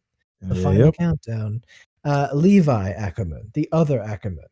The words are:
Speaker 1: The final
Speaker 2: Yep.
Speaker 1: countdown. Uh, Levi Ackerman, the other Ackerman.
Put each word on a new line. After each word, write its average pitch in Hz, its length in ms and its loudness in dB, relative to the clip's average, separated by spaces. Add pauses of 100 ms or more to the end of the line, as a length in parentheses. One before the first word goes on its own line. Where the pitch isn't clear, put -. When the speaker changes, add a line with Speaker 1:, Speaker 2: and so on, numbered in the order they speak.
(420)
Speaker 1:
The 95 140 -4
final 92 320 4
Speaker 2:
Yep. 160 120 2
Speaker 1:
countdown. 113 640 -4 (400)
Uh, 143 300 -2
Levi 147 580 4
Ackerman, 90 640 -6
the 151 180 -4
other 147 300 0
Ackerman. 101 500 -10